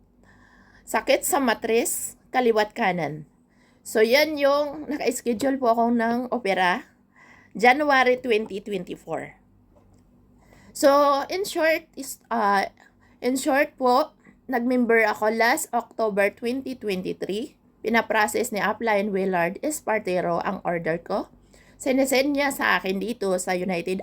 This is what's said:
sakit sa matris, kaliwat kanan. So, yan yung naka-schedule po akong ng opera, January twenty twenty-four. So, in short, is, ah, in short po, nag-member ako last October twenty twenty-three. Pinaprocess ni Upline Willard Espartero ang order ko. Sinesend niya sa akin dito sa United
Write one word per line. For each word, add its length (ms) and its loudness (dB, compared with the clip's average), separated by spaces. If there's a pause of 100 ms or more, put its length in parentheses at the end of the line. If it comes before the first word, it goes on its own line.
(840)
sakit 400 0
sa 160 0
matris, 720 0 (160)
kaliwat 480 2
kanan. 480 -2 (560)
So, 240 2
yan 320 2
yung 480 0
naka-schedule 720 -2
po 160 2
akong 240 2
ng 320 -2
opera, 560 0 (720)
January 640 4
twenty 400 -2
twenty-four. 800 -10 (1300)
So, 560 4
in 160 -4
short, 560 -2
is, 320 -12
ah, 400 0 (560)
in 160 0
short 320 0
po, 400 2 (320)
nag-member 640 2
ako 240 0
last 400 0
October 560 0
twenty 480 -6
twenty-three. 800 -6 (240)
Pinaprocess 720 0
ni 80 -4
Upline 480 0
Willard 560 0
Espartero 800 -2
ang 160 -6
order 400 -4
ko. 320 -6 (420)
Sinesend 640 0
niya 160 -2
sa 240 2
akin 240 -4
dito 320 -2
sa 160 -4
United 520 -2